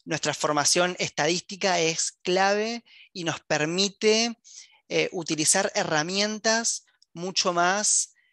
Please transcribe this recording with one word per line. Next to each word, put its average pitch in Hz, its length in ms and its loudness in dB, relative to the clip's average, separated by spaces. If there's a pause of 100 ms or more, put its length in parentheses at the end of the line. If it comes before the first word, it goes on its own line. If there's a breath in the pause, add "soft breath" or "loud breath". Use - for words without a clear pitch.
nuestra 147 300 -2
formación 156 640 2
estadística 175 800 -2
es 160 340 0 (100)
clave 208 600 0 (300 loud breath)
y 180 100 -10
nos 165 180 -2
permite, 196 920 0 (540 loud breath)
eh, 165 220 0
utilizar 165 640 0
herramientas 208 1080 -2 (280)
mucho 180 400 -2
más, 185 640 2 (180)